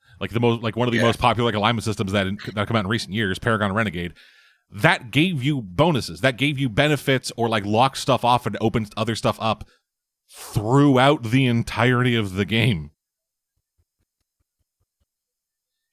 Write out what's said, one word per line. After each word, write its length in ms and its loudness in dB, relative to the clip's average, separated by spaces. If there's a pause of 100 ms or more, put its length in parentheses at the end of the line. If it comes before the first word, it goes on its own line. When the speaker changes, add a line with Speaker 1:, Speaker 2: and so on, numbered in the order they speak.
(200)
Speaker 1:
Like, 120 -8
the 100 -2
most, 200 2
like, 140 -4
one 140 0
of 20 -2
the 60 2
Speaker 2:
Yeah. 80 2
Speaker 1:
most 140 0
popular, 280 2
like, 80 0
alignment 300 0
systems 260 -4
that 160 0
in, 100 -6 (180)
that 120 -2
come 80 -2
out 80 0
in 60 -6
recent 240 -4
years, 260 -2
Paragon 320 0
Renegade. 420 -4 (600)
That 380 0
gave 320 0
you 180 0
bonuses. 600 0
That 160 0
gave 200 -2
you 120 0
benefits 680 0
or, 140 -2
like, 160 0
locked 320 2
stuff 260 0
off 220 2
and 160 -4
opened 340 -2
other 200 -2
stuff 260 -2
up 260 -2 (640)
throughout 920 2
the 220 2
entirety 720 0
of 200 -2
the 100 0
game. 460 -2 (3000)